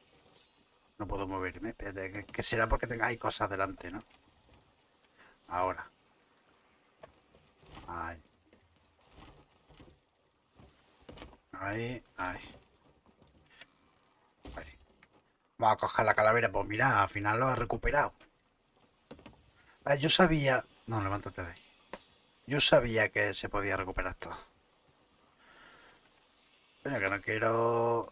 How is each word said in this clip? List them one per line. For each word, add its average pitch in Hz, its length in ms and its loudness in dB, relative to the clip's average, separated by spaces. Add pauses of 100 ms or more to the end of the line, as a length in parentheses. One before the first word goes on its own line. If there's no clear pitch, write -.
(1000)
No 104 80 -10
puedo 98 220 -6
moverme. 92 400 -6
Espérate, 95 420 -10
que, 101 140 -12
que - 180 -2
será 113 240 4
porque 110 220 0
tenga, 113 180 -2
hay 120 100 -2
cosas 110 320 0
delante, 95 440 -4
¿no? 320 100 -12 (1400)
Ahora. 90 420 -4 (2000)
Ahí. 85 340 -12 (3250)
Ahí, 113 520 -8 (120)
ahí. - 440 -10 (2000)
Ahí. - 220 -16 (760)
Vamos 107 200 4
a - 40 -14
coger 113 240 0
la 107 100 4
calavera. 110 360 4
Pues 101 160 -2
mira, 110 340 0
al 98 80 2
final 104 300 0
lo 131 140 2
he - 20 0
recuperado. 117 580 -2 (1700)
Ah, 143 100 2
yo 143 140 0
sabía. 143 560 6 (220)
No, 110 140 -4
levántate 98 420 -6
de 85 100 -10
ahí. - 120 -20 (840)
Yo 139 140 0
sabía 117 500 6
que 104 240 0
se - 160 4
podía 98 260 -2
recuperar 92 380 -6
todo. - 200 -12 (2500)
Coño, 139 160 -6
que 98 120 0
no 98 100 -4
quiero. 117 920 0